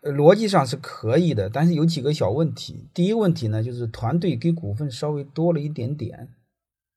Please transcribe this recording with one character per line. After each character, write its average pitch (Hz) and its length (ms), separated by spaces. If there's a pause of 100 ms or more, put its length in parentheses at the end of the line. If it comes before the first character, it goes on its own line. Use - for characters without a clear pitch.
呃， 147 120
逻 147 220
辑 214 140
上 147 180
是 120 100
可 - 420
以 170 140
的， 98 160
但 139 160
是 175 100
有 156 120
几 165 160
个 143 100
小 107 180
问 143 220
题。 113 400
第 175 120
一 196 60
个 226 80
问 190 140
题 143 140
呢， 107 160
就 123 100
是 120 140
团 117 320
队 165 180
给 160 140
股 131 240
份 143 160
稍 151 200
微 143 120
多 160 300
了 165 80
一 151 80
点 143 280
点。 - 340 (680)